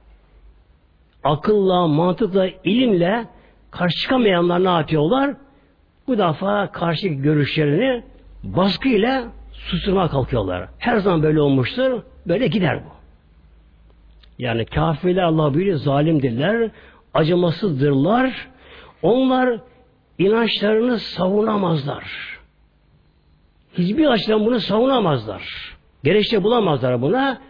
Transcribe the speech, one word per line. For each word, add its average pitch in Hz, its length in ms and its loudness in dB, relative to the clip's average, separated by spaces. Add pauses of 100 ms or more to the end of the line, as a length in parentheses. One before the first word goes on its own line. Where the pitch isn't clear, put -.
(1200)
akılla, 180 640 2
mantıkla, 180 600 0 (160)
ilimle 214 600 0 (440)
karşı 175 280 -2
çıkamayanlar 180 680 2
ne 185 40 2
yapıyorlar? 175 680 0 (720)
Bu 247 120 -2
defa 190 540 -2
karşı 170 360 -4
görüşlerini 151 920 0 (400)
baskıyla 202 800 0 (280)
susturmaya 180 560 -2
kalkıyorlar. 98 600 -2 (100)
Her 240 180 0
zaman 180 260 2
böyle 156 180 2
olmuştur. 147 640 0 (240)
Böyle 202 200 0
gider 170 380 0
bu. - 80 -20 (1500)
Yani 117 260 -2
kafirler 165 580 0
Allah 160 320 2
buyuruyor, 185 220 0
zalimdirler, 147 920 0 (440)
acımasızdırlar. 170 1300 0 (540)
Onlar 254 580 2 (580)
inançlarını 220 800 0
savunamazlar. 185 1400 -4 (1400)
Hiçbir 214 280 0
açıdan 214 400 2
bunu 240 140 0
savunamazlar. 185 1160 -2 (280)
Gerekçe 202 380 2
bulamazlar 147 600 0
buna. 254 480 0